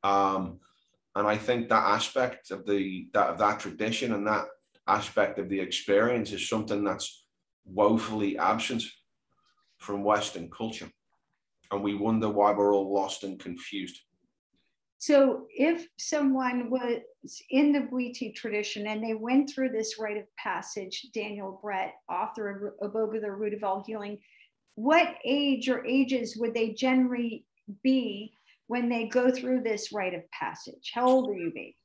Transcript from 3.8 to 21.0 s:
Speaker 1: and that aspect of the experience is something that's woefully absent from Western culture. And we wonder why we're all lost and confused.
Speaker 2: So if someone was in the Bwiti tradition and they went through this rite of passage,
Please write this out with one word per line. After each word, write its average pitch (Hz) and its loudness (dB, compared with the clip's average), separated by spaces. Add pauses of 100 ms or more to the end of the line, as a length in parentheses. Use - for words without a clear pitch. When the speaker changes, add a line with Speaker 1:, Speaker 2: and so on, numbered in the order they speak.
Speaker 1:
and 101 -2
that 107 0 (420)
aspect 104 2
of 92 -4
the 98 -2
experience 104 2
is - -6
something 104 -2
that's - -4 (400)
woefully 107 2
absent 113 0 (960)
from 101 -6
Western 98 0
culture. - -10 (840)
And 101 -2
we 104 0
wonder 107 0
why 101 4
we're 101 6
all 98 2
lost 95 -2
and 95 -8
confused. 90 -10 (1000)
Speaker 2:
So 269 4
if 330 0 (120)
someone 262 0
was 240 -2 (480)
in 285 6
the 285 4
Bwiti 247 -6
tradition 208 -6
and 214 -4
they 226 -4
went 254 2
through 262 -2
this 220 -4
rite 214 -4
of 208 -8 (120)
passage, 190 -8